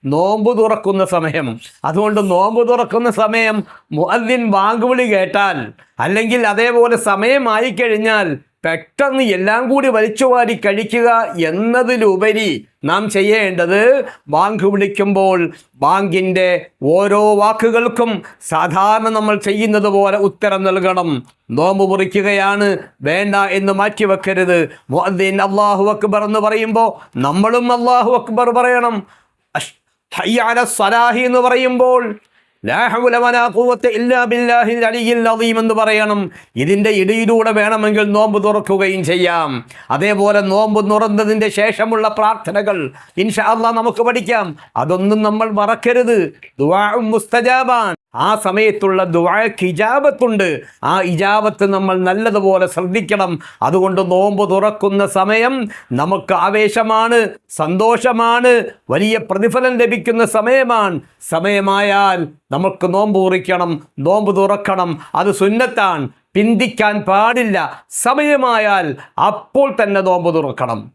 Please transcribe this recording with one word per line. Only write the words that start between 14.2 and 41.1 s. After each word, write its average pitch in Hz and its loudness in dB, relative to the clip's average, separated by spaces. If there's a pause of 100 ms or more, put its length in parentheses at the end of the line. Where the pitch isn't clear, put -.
ബാങ്ക് 185 0
വിളിക്കുമ്പോൾ 196 0 (440)
ബാങ്കിൻ്റെ 185 0 (460)
ഓരോ 202 2 (200)
വാക്കുകൾക്കും 226 0 (400)
സാധാരണ 190 0 (100)
നമ്മൾ 214 0 (120)
ചെയ്യുന്നത് 208 0
പോലെ 196 2 (120)
ഉത്തരം 196 -2
നൽകണം. 185 0 (480)
നോമ്പ് 190 2
മുറിക്കുകയാണ് 196 0 (400)
വേണ്ട 196 -2 (240)
എന്ന് 196 -4
മാറ്റിവെക്കരുത്. 190 0 (340)
മുഅദ്ദിൻ 190 0
അല്ലാഹു 202 0 (100)
അക്ബർ 208 -2
എന്ന് 214 0
പറയുമ്പോൾ 220 0 (360)
നമ്മളും 226 0 (120)
അല്ലാഹു 247 2
അക്ബർ 233 -2 (100)
പറയണം. 247 2 (600)
അഷ്-, - -8 (360)
ഹയ്യ 226 0
അല 240 2 (140)
സ്വലാഹി 233 2
എന്ന് 247 2
പറയുമ്പോൾ 254 2 (600)
ലാ 135 0
ഹൗല 240 0
വലാ 247 2 (140)
ഖുവത 247 0 (100)
ഇല്ലാ 247 2 (100)
ബില്ലാഹിൽ 240 2
അലിയിൽ 233 0
അദീം 226 0
എന്ന് 226 0
പറയണം. 214 0 (400)
ഇതിൻ്റെ 202 2 (100)
ഇടയിലൂടെ 226 2
വേണമെങ്കിൽ 214 0 (100)
നോമ്പ് 214 2
തുറക്കുകയും 196 0
ചെയ്യാം. 170 0 (440)
അതേപോലെ 202 0 (120)
നോമ്പ് 214 2 (120)
തുറന്നതിൻ്റെ 214 0